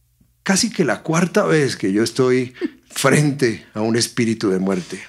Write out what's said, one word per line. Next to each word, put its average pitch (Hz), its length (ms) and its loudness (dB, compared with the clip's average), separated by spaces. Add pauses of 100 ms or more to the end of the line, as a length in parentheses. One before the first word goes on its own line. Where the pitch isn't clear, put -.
(440)
casi 196 260 0
que 180 160 0
la 107 160 -2
cuarta 175 420 0
vez 156 320 2
que 98 160 -2
yo 104 120 2
estoy 127 500 0 (360)
frente 135 840 0
a 107 80 -4
un 113 160 2
espíritu 113 540 0
de 92 80 2
muerte. 92 500 -4